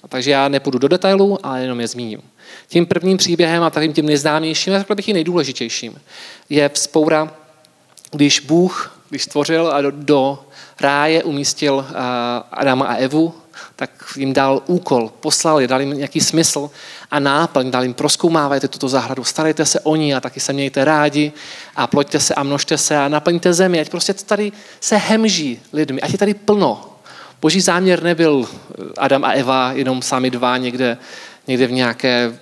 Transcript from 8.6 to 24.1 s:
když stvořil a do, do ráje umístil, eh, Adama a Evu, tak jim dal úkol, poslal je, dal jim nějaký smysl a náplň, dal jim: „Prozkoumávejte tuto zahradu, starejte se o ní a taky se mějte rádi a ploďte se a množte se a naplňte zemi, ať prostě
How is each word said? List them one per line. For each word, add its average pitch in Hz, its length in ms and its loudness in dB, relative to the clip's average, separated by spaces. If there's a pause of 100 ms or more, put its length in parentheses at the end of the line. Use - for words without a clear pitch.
když 139 140 -6
stvořil 160 480 0
a 143 100 2
do, 139 100 0
do 139 540 0 (360)
ráje 147 420 2
umístil, 143 680 -2
eh, 127 40 -14 (580)
Adama 135 340 0
a 117 100 -4
Evu, 151 380 0 (420)
tak - 140 -8 (280)
jim 135 160 -4
dal 135 320 2
úkol, 135 540 0
poslal 156 420 2
je, 123 60 2
dal 131 140 0
jim 139 160 -4
nějaký 123 220 -4
smysl 143 500 0 (420)
a 147 80 0
náplň, 139 520 2
dal 127 120 0
jim: 123 100 -2
„Prozkoumávejte 143 760 0
tuto 135 220 -6
zahradu, 127 340 -2
starejte 156 420 0
se - 140 0
o 156 160 0
ní 151 200 0
a 131 60 -2
taky 131 180 -10
se 139 140 -4
mějte 139 320 0
rádi 147 460 2 (440)
a 131 120 -2
ploďte 143 320 0
se - 140 0
a 143 100 -2
množte 139 340 -2
se 151 200 0
a 139 100 2
naplňte 170 460 0
zemi, 175 260 2
ať 151 100 -4
prostě 175 240 -4